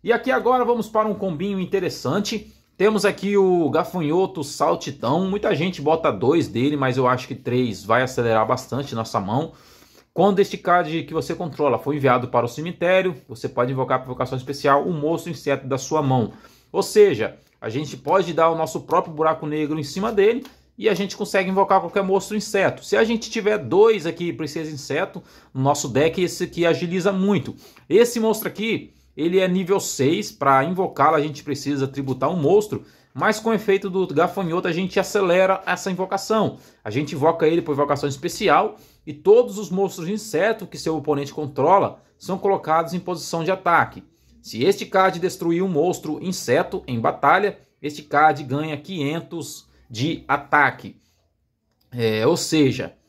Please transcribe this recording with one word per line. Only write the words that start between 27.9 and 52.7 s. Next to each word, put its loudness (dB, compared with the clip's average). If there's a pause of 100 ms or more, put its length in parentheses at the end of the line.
monstro 0
aqui, -4 (220)
ele 2
é 2
nível 2
seis, 0
pra 4
invocá-lo 2
a 4
gente -6
precisa -2
tributar -4
um -2
monstro, 2 (300)
mas 0
com -2
o 2
efeito 0
do 0
gafanhoto 0
a 0
gente -2
acelera 2
essa -4
invocação. -2 (260)
A -10
gente -4
invoca 2
ele 2
por -4
invocação 0
especial 0 (280)
e -12
todos 4
os -8
monstros -2
de -4
inseto -2
que -16
seu -4
oponente -4
controla 0 (180)
são -6
colocados 0
em -4
posição -6
de 0
ataque. 0 (380)
Se -6
este 2
card 2
destruir -2
um -2
monstro -2
inseto -2
em -4
batalha, 2 (240)
este -8
card 4
ganha -4
quinhentos -8 (220)
de -4
ataque. 0 (880)
É, 0
ou 4
seja 2 (160)